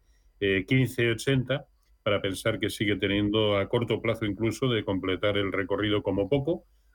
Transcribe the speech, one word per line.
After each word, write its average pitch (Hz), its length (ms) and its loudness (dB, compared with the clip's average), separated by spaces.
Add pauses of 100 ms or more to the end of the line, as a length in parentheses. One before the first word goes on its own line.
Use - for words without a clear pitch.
(400)
eh, 98 280 2
quince 120 440 2
ochenta, 131 540 0 (380)
para 101 180 0
pensar 98 380 -2
que 101 100 0
sigue 104 260 0
teniendo 104 640 2
a 98 100 0
corto 117 340 0
plazo 113 240 -2
incluso 110 440 -2
de 107 160 0
completar 95 520 0
el 98 140 0
recorrido 98 500 0
como 98 280 0
poco 143 360 0 (300)